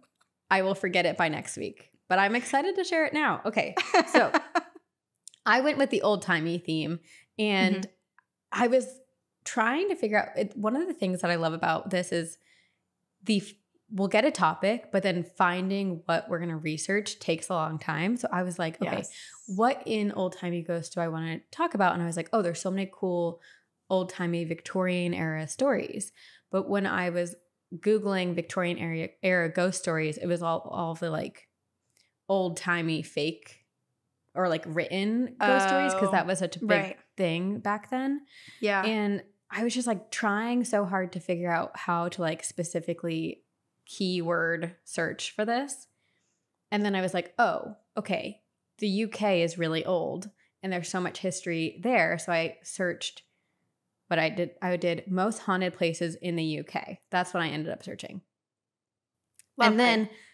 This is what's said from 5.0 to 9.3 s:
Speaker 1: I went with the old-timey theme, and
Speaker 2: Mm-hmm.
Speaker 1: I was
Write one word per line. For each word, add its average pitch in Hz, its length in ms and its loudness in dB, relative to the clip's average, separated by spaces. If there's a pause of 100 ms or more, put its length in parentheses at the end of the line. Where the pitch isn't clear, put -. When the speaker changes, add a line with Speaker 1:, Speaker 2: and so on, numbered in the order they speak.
Speaker 1:
I 226 140 6
went 285 180 4
with 277 120 4
the 220 120 2
old-timey 170 560 2
theme, 160 420 -2 (380)
and 196 380 2
Speaker 2:
Mm-hmm. 190 140 -4 (760)
Speaker 1:
I - 40 6
was 247 180 4 (580)